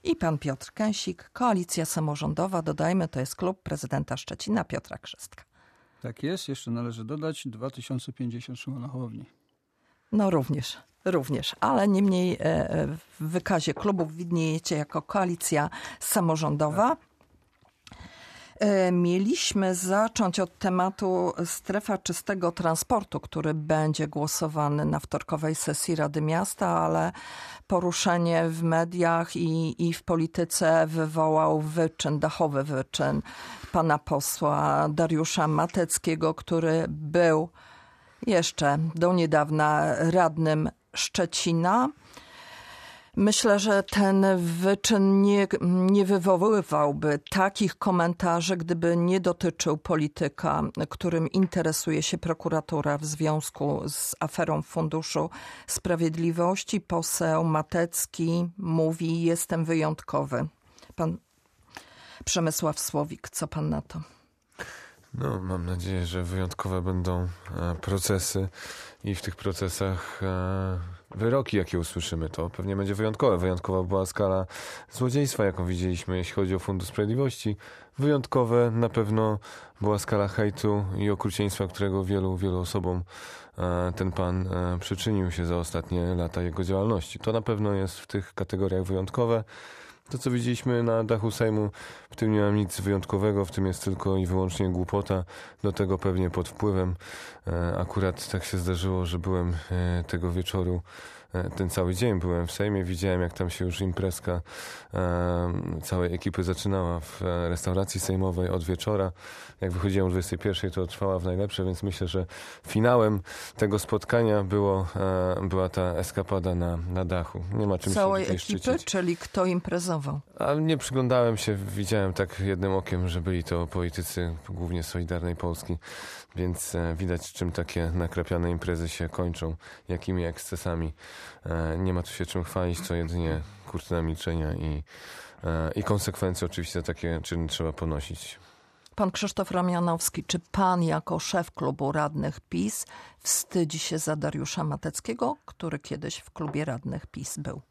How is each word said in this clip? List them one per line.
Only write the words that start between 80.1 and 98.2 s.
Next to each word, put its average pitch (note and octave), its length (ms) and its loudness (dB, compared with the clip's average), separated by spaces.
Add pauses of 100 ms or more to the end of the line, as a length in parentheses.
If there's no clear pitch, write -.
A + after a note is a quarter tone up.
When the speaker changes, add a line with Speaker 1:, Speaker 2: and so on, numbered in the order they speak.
Speaker 3:
hejtu G#2 560 0 (120)
i G#2 140 2
okrucieństwa, G2 560 0
którego F#2+ 380 0
wielu, F#2+ 320 2
wielu F2+ 240 0
osobom, F2+ 420 0 (560)
e, F2+ 380 0
ten F#2+ 160 -2
pan, F#2 340 0
e, F2+ 320 -2
przyczynił F#2+ 520 0
się E2+ 160 -2
za F2 100 0
ostatnie F2 580 -2
lata F2 280 -2
jego F2 220 -2
działalności. G2 540 0
To - 140 -2
na A2+ 100 0
pewno G#2 300 0
jest F#2+ 280 -2
w - 60 -18
tych - 280 -6
kategoriach F#2 480 0
wyjątkowe. G#2+ 640 0 (640)
To, C#3 80 -6
co B2+ 120 -2
widzieliśmy A#2+ 520 0
na A2+ 220 2
dachu A2 260 2
Sejmu, G#2+ 400 2 (400)
w - 60 -18
tym A2 160 2
nie G#2+ 80 6
mam G#2 160 4
nic G2 240 0
wyjątkowego, G2 640 2
w F2+ 60 -6
tym F#2+ 160 0
jest F#2 180 -2
tylko F#2+ 320 0
i F#2 100 2
wyłącznie F#2 440 0
głupota. F#2 540 0 (380)
Do G2+ 100 2
tego F#2+ 260 0
pewnie F#2 320 2
pod F2 180 -2
wpływem. F#2 460 0 (520)
E, E2+ 320 -2
akurat F2+ 500 -2